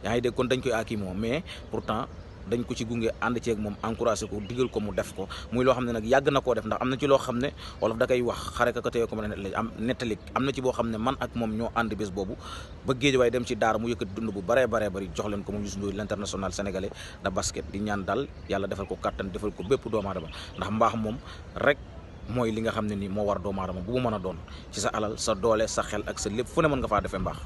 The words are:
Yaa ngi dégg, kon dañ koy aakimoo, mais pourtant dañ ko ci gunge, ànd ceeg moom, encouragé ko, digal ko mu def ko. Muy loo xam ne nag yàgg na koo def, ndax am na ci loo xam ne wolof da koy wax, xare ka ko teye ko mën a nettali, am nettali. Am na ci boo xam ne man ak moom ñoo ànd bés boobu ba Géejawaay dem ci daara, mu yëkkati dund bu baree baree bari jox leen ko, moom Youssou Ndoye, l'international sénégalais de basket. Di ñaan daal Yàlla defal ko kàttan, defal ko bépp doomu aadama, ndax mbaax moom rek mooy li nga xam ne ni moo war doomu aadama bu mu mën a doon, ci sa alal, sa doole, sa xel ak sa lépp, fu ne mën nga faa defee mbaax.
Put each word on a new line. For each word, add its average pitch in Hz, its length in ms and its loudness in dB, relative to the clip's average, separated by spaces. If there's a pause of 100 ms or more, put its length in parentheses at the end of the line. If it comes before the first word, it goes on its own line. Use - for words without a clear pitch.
Yaa 101 100 0
ngi 123 80 4
dégg, 120 140 2
kon 127 120 4
dañ 127 140 2
koy 127 100 0
aakimoo, 107 420 0
mais 113 300 0 (280)
pourtant 110 360 -2 (420)
dañ 120 160 2
ko 127 80 -4
ci 120 100 -2
gunge, 113 280 0 (100)
ànd 117 220 2
ceeg 113 160 0
moom, 104 240 -2
encouragé 110 420 2
ko, 104 160 -4
digal 120 300 0
ko 113 80 0
mu 104 120 -2
def 92 220 0
ko. 95 140 -4 (240)
Muy 123 120 4
loo 127 100 8
xam 123 120 2
ne 120 60 0
nag 113 120 0
yàgg 135 300 6
na 135 80 4
koo 120 140 4
def, 107 100 -2
ndax 110 160 0
am 127 80 2
na 131 80 0
ci 143 80 0
loo 135 140 8
xam 120 180 0
ne 139 160 0 (260)
wolof 113 200 2
da 123 80 4
koy 123 140 4
wax, - 360 -2
xare 120 160 6
ka 117 80 -2
ko 120 80 0
teye 117 160 2
ko 110 100 -6
mën 107 100 -2
a - 20 0
nettali, 98 260 -4
am 113 240 0
nettali. 113 400 0 (160)
Am 120 120 2
na 139 60 2
ci 131 100 -2
boo 127 100 4
xam 117 180 2
ne 110 80 -2
man 127 220 2
ak 123 160 -4
moom 113 180 0
ñoo 110 220 -2
ànd 113 180 2
bés 104 160 -2
boobu 95 240 -4 (540)
ba 139 100 2
Géejawaay 127 320 6
dem 120 160 0
ci 123 100 -2
daara, 110 220 4
mu 117 120 0
yëkkati 98 260 -2
dund 110 180 -2
bu 101 80 -4
baree 123 240 4
baree 107 240 2
bari 92 240 -4
jox 104 160 -2
leen 101 140 -2
ko, 101 80 -6
moom 104 100 -2
Youssou 95 160 -6
Ndoye, 98 160 -2
l'international 98 580 -2
sénégalais 98 380 -2 (340)
de 98 60 -10
basket. - 420 -2
Di 98 100 -4
ñaan 104 220 -2
daal 104 240 0 (220)
Yàlla 98 160 0
defal 95 220 -4
ko 95 80 -4
kàttan, 98 360 -2
defal 104 200 -2
ko 98 120 -10
bépp 123 240 2
doomu 104 220 0
aadama, 90 180 -4 (300)
ndax 92 140 -2
mbaax 110 240 4
moom 113 220 -2 (380)
rek 143 220 4 (520)
mooy 123 220 2
li 110 100 0
nga 113 80 2
xam 107 160 0
ne 104 80 0
ni 101 160 -2
moo 101 160 0
war 98 160 2
doomu 95 180 -2
aadama 92 220 -4
bu 104 160 -4
mu 127 80 2
mën 113 80 2
a 104 60 0
doon, 90 180 -4 (340)
ci - 80 -6
sa 107 140 2
alal, 107 240 0
sa 110 160 2
doole, 110 340 4
sa - 140 0
xel 104 240 -2
ak 104 140 -6
sa 107 100 -2
lépp, 113 180 0
fu - 140 2
ne 160 60 6
mën 143 100 4
nga 117 100 0
faa 101 140 4
defee 95 160 -4
mbaax. 85 280 -2